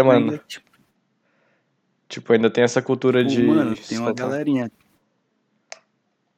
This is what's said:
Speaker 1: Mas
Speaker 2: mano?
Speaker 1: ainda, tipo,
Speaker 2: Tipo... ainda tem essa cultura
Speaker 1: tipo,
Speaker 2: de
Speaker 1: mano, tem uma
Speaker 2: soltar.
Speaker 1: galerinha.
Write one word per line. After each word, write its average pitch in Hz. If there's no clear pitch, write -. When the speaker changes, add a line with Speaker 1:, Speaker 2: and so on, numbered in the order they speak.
Speaker 1:
Mas -
Speaker 2:
mano? 117
Speaker 1:
ainda, -
tipo, -
Speaker 2:
Tipo... -
ainda 113
tem 120
essa 123
cultura 127
Speaker 1:
tipo, 135
Speaker 2:
de 131
Speaker 1:
mano, 143
tem -
uma 117
Speaker 2:
soltar. 120
Speaker 1:
galerinha. 139